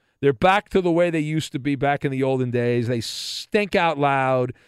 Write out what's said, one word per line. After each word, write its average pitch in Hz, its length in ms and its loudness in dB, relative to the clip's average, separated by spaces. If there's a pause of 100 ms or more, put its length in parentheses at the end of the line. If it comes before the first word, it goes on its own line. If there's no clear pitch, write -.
(220)
They're 139 120 4
back 190 360 2
to 190 120 2
the 175 80 2
way 175 180 2
they 160 120 -2
used 151 320 -4
to 151 60 -6
be 139 180 -4
back 139 280 -2
in 139 80 -2
the 131 100 -2
olden 131 280 0
days. 120 380 0
They 120 120 -2
stink - 720 -6
out 165 240 2
loud. 131 540 0 (160)